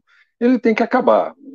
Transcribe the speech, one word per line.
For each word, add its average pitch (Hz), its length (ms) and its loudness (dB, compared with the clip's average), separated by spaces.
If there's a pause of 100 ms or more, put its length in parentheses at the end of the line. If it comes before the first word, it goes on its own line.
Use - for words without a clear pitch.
(400)
ele 240 200 0
tem 226 160 0
que 233 80 -2
acabar. - 500 0 (220)